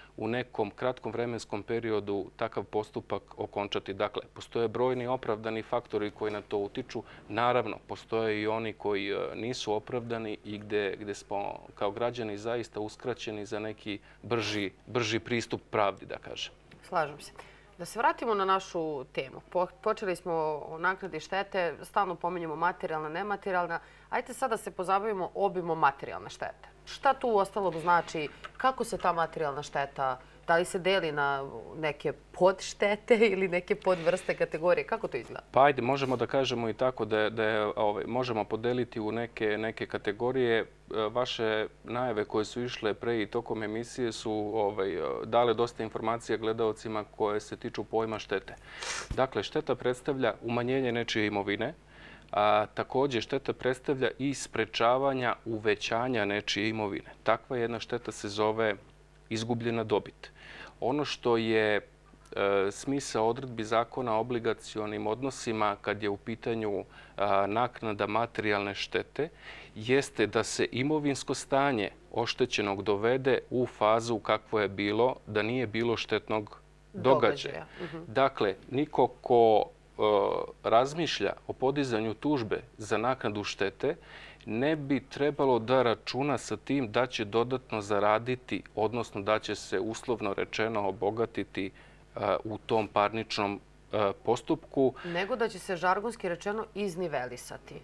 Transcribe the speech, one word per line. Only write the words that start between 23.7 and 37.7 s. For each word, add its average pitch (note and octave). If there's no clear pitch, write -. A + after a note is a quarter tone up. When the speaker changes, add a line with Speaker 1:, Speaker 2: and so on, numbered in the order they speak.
Speaker 2:
Ajde B3
sad B3+
da A3+
se G3+
pozabavimo F#3+
obimom F3
materijalne A#2+
štete. -
Šta -
tu C4
uostalom G3
znači, E3
kako C4
se F#3+
ta F3+
materijalna D#3
šteta, C#3
da E3+
li F3
se F#3+
deli F3
na C#3+
neke D#3
podštete G3+
<laughs> G3+
ili F#3+
neke F3+
podvrste F3+
kategorije? D#3+
Kako G#3+
to -
izgleda? -
Speaker 1:
Pa B2+
ajde, C#3
možemo C3
da A#2+
kažemo B2
i A2
tako B2+
da G#2+
je, G#2+
da A2
je, G#2+